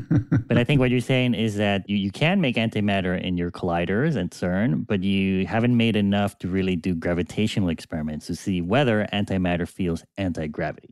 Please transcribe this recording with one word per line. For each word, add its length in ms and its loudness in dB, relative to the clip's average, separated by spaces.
But 100 2
I 60 4
think 140 2
what 120 4
you're 100 2
saying 340 2
is 220 0
that 320 0
you, 80 0
you 160 0
can 280 2
make 140 0
antimatter 680 0
in 160 -4
your 140 -2
colliders 640 0
at 140 -2
cern, 560 0
but 160 0
you 420 2
haven't 320 2
made 200 4
enough 420 2
to 100 -6
really 280 0
do 180 -2
gravitational 760 -2
experiments 580 -6
to 100 -4
see 240 -2
whether 520 2
antimatter 560 0
feels 360 -4
anti-gravity. 720 -6